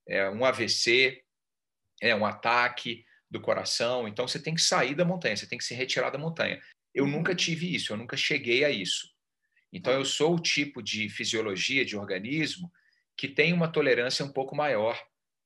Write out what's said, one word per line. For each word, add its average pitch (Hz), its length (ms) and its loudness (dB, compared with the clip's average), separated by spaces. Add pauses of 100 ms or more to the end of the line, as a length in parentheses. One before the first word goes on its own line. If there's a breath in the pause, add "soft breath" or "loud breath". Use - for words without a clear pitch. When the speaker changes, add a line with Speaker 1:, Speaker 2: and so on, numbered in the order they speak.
Speaker 1:
é, 98 220 0
um 113 160 0
A 131 60 4
V 120 180 -2
C, 131 540 4 (800)
é, 113 140 4
um 104 100 2
ataque 120 800 0 (240 soft breath)
do 107 120 -6
coração. 117 680 0
Então, 123 200 -4
você - 120 -4
tem 160 140 -4
que 165 80 2
sair 143 340 4
da 175 100 4
montanha, 165 300 0
você - 120 -8
tem 123 100 -8
que - 60 -8
se - 100 -6
retirar 127 380 -2
da 127 60 -6
montanha. 139 420 -4 (340 loud breath)
Eu 131 120 2
Speaker 2:
Uhum. 143 60 2
Speaker 1:
nunca 175 240 2
tive 170 400 -2
isso, - 180 -4
eu 104 40 -4
nunca 117 200 -8
cheguei 131 460 2
a 147 60 4
isso. 98 400 -2 (600)
Então, 98 220 0
Speaker 2:
Tá. 135 60 2
Speaker 1:
eu 131 60 -2
sou 156 300 2
o 170 40 2
tipo 143 420 -2
de 107 280 -4
fisiologia, 110 760 -2
de 104 120 -6
organismo, 113 720 -4 (460)
que 131 100 -6
tem 160 260 2
uma 165 180 2
tolerância 131 540 2
um - 60 -8
pouco 135 240 -4
maior 120 460 0 (440)